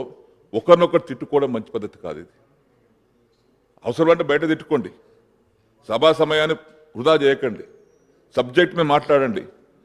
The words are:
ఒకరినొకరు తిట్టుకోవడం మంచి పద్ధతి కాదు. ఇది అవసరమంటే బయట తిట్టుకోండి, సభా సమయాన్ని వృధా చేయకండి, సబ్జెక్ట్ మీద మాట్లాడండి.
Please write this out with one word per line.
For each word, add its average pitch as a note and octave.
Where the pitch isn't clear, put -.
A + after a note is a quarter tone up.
ఒకరినొకరు E3+
తిట్టుకోవడం C#3
మంచి A2
పద్ధతి G#2
కాదు. D#2
ఇది -
అవసరమంటే E3
బయట D3
తిట్టుకోండి, D3
సభా B2
సమయాన్ని D#3
వృధా C#3
చేయకండి, C3+
సబ్జెక్ట్ B2+
మీద E3
మాట్లాడండి. C3+